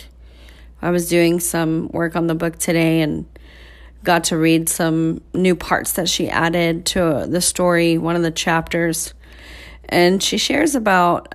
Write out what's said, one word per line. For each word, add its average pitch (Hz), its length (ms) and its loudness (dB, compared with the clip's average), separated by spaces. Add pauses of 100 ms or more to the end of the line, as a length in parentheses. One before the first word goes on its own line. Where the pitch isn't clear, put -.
(800)
I 170 100 -4
was 175 160 0
doing 175 320 4
some 165 540 -2
work 170 240 -2
on 170 120 0
the 160 60 0
book 165 240 -4
today 165 440 2
and 156 240 -4 (760)
got 170 220 2
to 170 140 -2
read 165 320 2
some 165 500 0 (140)
new 185 200 2
parts - 380 -4
that 180 160 -2
she - 220 -2
added 170 560 0
to 156 420 0
the 170 140 0
story, 170 560 2
one 170 180 -2
of 170 60 0
the 165 80 0
chapters. 165 800 -2 (760)
And 180 340 2
she - 160 -2
shares 277 360 0
about, 185 600 2